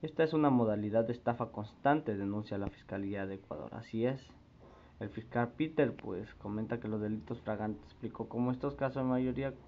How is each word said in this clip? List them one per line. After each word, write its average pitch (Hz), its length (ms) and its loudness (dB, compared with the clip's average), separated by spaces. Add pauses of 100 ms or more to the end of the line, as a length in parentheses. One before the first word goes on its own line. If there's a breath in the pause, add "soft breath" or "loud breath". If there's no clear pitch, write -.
Esta 156 240 2
es 160 80 2
una 151 160 6
modalidad 110 560 6
de 117 80 -2
estafa 120 400 -2
constante, 131 640 2
denuncia 101 400 -2
la 101 120 -2
Fiscalía 98 580 -6
de 98 80 -6
Ecuador. 76 400 -10
Así 113 320 -2
es. 135 200 -2 (720 loud breath)
El 107 120 -8
fiscal 120 460 -2
Peter, 156 380 2
pues, 101 420 -8
comenta 110 440 -4
que 107 80 -6
los 107 140 -2
delitos 107 400 -4
flagrantes 107 420 -4
explicó - 460 -10
cómo 123 200 0
estos 135 240 -2
casos 135 280 -2
en 131 80 0
mayoría 127 420 0 (160)